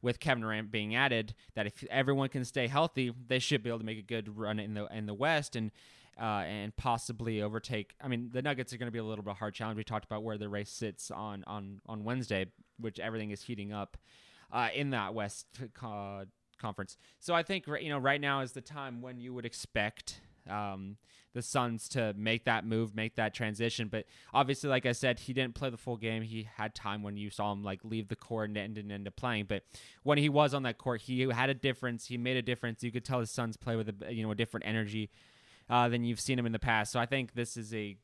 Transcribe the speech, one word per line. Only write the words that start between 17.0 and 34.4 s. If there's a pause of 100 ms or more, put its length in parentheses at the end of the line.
So
I
think
ri-,
you
know,
right
now
is
the
time
when
you
would
expect (300)
um, (360)
the
Suns
to
make
that
move,
make
that
transition.
But (280)
obviously,
like
I
said,
he
didn't
play
the
full
game.
He
had
time
when
you
saw
him,
like,
leave
the
court
and
didn't,
didn't
end
up
playing.
But (400)
when
he
was
on
that
court,
he
had
a
difference.
He
made
a
difference.
You
could
tell
the
Suns
play
with
a,
you
know,
a
different